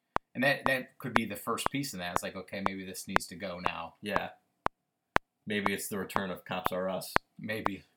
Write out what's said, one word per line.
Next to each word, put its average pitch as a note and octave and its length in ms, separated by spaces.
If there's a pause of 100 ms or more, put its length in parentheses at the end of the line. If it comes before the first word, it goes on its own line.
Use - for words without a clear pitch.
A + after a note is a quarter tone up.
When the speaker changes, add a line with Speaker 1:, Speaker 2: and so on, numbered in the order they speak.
(360)
Speaker 1:
And B2 80
that, C#3 220
that B2+ 340
could A#2+ 140
be A2 120
the G2+ 120
first - 340
piece C#3 220
in F#2+ 60
that. F2 140
It's F2+ 100
like, F2 120
okay, G2 320
maybe F#2+ 180
this F#2 220
needs F#2+ 200
to F#2 80
go F2 300
now. E2 360
Speaker 2:
Yeah. F#2 280 (1160)
Maybe G2+ 260
it's F#2+ 140
the G#2+ 100
return F#2+ 340
of F2 120
Cops - 300
R F#2 160
Us. F2 240 (260)
Speaker 1:
Maybe. G2+ 440 (140)